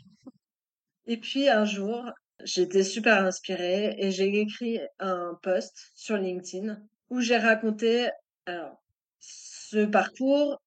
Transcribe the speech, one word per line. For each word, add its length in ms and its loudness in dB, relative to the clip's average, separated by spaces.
Et 100 -4
puis 320 0
un 160 4
jour, 460 -4
j'étais 380 2
super 420 4
inspirée 760 -2
et 120 0
j'ai 300 0
écrit 400 -4
un 440 -4
post 300 -2
sur 220 -4
LinkedIn 600 -6
où 120 -4
j'ai 180 4
raconté, 720 2
alors, 360 -10
ce 680 -4
parcours 800 2